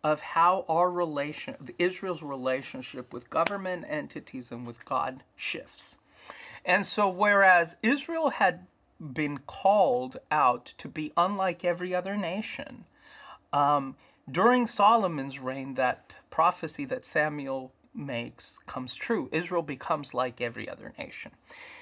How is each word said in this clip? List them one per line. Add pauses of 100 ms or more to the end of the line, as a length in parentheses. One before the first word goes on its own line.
of
how
our
relation, (220)
Israel's
relationship
with
government
entities
and
with
God (120)
shifts. (720)
And
so
whereas
Israel
had (340)
been
called (140)
out (140)
to
be
unlike
every
other
nation, (680)
um, (340)
during
Solomon's
reign,
that (140)
prophecy
that
Samuel (220)
makes
comes
true.
Israel
becomes
like
every
other
nation. (500)